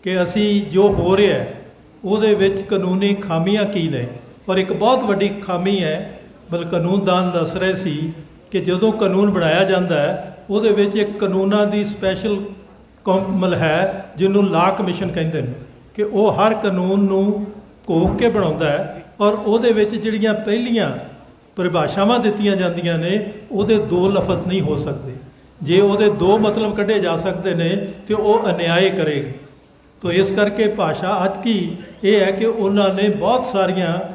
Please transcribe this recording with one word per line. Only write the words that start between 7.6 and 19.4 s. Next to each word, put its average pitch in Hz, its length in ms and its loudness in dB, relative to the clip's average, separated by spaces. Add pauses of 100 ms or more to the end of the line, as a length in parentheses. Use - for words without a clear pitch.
ਸੀ 160 380 -6 (380)
ਕਿ 190 80 0
ਜਦੋਂ 185 320 0
ਕਾਨੂੰਨ 202 380 2
ਬਣਾਇਆ 175 340 2
ਜਾਂਦਾ 180 360 2
ਹੈ - 500 -4
ਉਹਦੇ 214 200 2
ਵਿੱਚ 202 260 2
ਇੱਕ 208 240 -2
ਕਾਨੂੰਨਾਂ 196 460 2
ਦੀ 202 200 0
ਸਪੈਸ਼ਲ 190 580 -4 (600)
ਕੌਮ-, 190 220 0
ਮਤਲਬ 180 320 0
ਹੈ 170 460 0 (120)
ਜਿਹਨੂੰ 196 320 2
ਲਾਅ 170 220 2
ਕਮਿਸ਼ਨ 180 400 -4
ਕਹਿੰਦੇ 160 300 -4
ਨੇ 127 120 -6 (420)
ਕਿ 208 80 -2
ਉਹ 208 300 2
ਹਰ 214 200 2
ਕਾਨੂੰਨ 196 500 0
ਨੂੰ 196 440 0 (420)
ਘੋਖ 170 280 2
ਕੇ 240 120 2
ਬਣਾਉਂਦਾ 165 400 0
ਹੈ - 360 -4 (160)
ਔਰ 208 120 4
ਉਹਦੇ 226 380 2